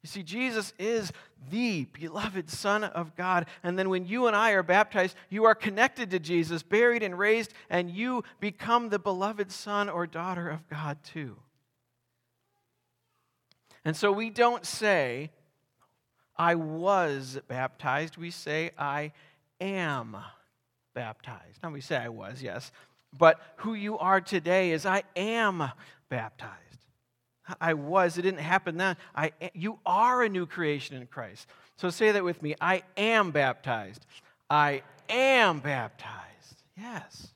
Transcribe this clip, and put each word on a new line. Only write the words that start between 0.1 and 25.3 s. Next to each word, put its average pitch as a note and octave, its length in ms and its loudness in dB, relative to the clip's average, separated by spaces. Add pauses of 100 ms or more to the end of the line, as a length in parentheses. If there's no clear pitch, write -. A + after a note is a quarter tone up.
Jesus A3 560 -4
is G#3+ 340 -2 (380)
the G#3 340 0
beloved E3 640 -8
Son G#3 340 0
of E3+ 320 -6
God. F3+ 320 0 (140)
And F3+ 160 -2
then F#3+ 100 0
when F#3 200 -2
you A#3+ 180 0
and G#3+ 100 4
I A3 160 6
are F#3+ 120 4
baptized, F#3 520 4 (140)
you G#3+ 160 2
are A3 80 10
connected A3 560 0
to F#3 80 0
Jesus, E3 460 0
buried A#3 400 4
and F3+ 160 -6
raised, A3 340 2 (160)
and F3 180 0
you A3+ 360 -4 (160)
become A3+ 500 0
the G3+ 80 0
beloved G3 540 -2
son G3+ 380 -4
or E3+ 180 -4
daughter E3+ 420 -6
of D#3 180 -8
God D3+ 360 -8
too. C#3 360 -12 (2500)
And D#3+ 100 -2
so G3+ 160 2
we A3 200 -2
don't A#3+ 340 2
say, D#3 680 0 (1040)
"I E3+ 200 4
was D#3 920 0
baptized." C3 680 -4
We E3+ 140 -10
say, D#3+ 480 -6
"I D3 340 -4 (460)
am D3 580 -4 (800)
baptized." A2 680 -12
Now, E3+ 80 -8
we C#3+ 120 -12
say, C#3 160 -4
"I A#2 120 -4
was," A2+ 320 -12
yes, A2+ 300 -10 (420)
but D#3+ 260 8 (180)
who A3 180 -6
you G#3 240 -6
are F#3+ 200 4
today F3+ 520 2
is, D#3+ 120 0
"I G3 200 0 (120)
am F#3+ 560 0 (380)